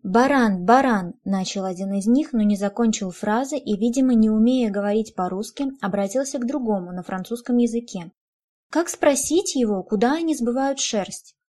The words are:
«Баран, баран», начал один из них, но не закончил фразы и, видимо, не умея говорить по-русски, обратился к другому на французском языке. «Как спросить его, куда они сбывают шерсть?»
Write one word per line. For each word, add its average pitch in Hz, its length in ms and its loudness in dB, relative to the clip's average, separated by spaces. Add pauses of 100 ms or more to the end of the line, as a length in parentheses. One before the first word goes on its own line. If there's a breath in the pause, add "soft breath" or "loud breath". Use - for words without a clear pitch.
«Баран, 220 600 2
баран», 220 600 2
начал 190 420 -4
один 190 280 -6
из 196 120 -2
них, 269 280 2
но 220 100 2
не 208 120 4
закончил 202 540 0
фразы 240 480 -4
и, 208 200 -4
видимо, 247 360 2
не 220 160 6
умея 226 400 2
говорить 208 460 -2
по-русски, 196 560 -6 (100)
обратился 202 560 -2
к 240 80 -4
другому 220 460 -2
на 180 100 -8
французском 226 560 -4
языке. 226 540 -2 (580)
«Как 339 200 0
спросить 311 680 0
его, 214 260 0
куда 233 320 2
они 320 220 0
сбывают 269 440 -2
шерсть?» - 560 -6 (140)